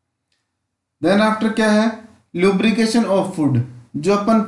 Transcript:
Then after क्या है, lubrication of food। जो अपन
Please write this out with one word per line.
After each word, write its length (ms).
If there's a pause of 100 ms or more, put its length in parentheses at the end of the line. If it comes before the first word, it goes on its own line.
(1000)
Then 220
after 320
क्या 160
है, 180 (460)
lubrication 720
of 260
food। 240 (380)
जो 180
अपन 320